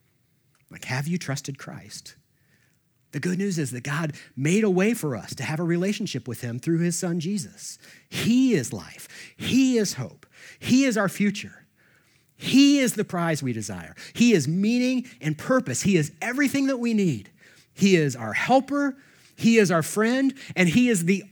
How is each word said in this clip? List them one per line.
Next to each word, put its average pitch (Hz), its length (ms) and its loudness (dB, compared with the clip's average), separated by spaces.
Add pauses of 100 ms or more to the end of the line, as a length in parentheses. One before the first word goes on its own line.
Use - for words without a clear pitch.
(720)
Like, - 160 -18
have 131 200 -4
you 175 120 -4
trusted 135 400 -8
Christ? - 580 -18 (960)
The 151 80 -8
good 180 180 -2
news 196 200 -2
is 135 120 -4
that 120 140 -10
God 151 300 -6 (220)
made 170 280 2
a 208 60 4
way 190 220 4
for 151 240 -4
us - 200 -12
to 135 60 -8
have 147 180 -4
a 180 40 -2
relationship 175 640 -2
with 117 140 -8
him 120 180 -6
through 165 200 0
his 170 200 0
son, 175 220 -2
Jesus. 165 580 -8 (300)
He 247 460 2
is 135 180 0
life. 80 340 -14 (300)
He 262 420 2
is 202 160 0
hope. - 320 -12 (320)
He 262 260 4
is 226 140 2
our 196 100 2
future. - 580 -4 (680)
He 277 440 4
is 240 140 0
the 214 100 -2
prize 165 380 -2
we 127 100 -2
desire. 101 420 -10 (180)
He 240 200 4
is 147 160 4
meaning 240 580 0 (140)
and 151 180 -4
purpose. 254 440 -2
He 185 140 2
is 151 240 0
everything 269 460 0
that 269 120 -2
we 233 160 -2
need. 165 360 0 (420)
He 190 240 4
is 143 200 2
our 113 160 -8
helper. 269 640 0 (400)
He 226 220 4
is 190 120 6
our 165 120 2
friend. 254 520 0 (200)
And 180 140 4
he 247 200 4
is 185 160 2
the 185 280 0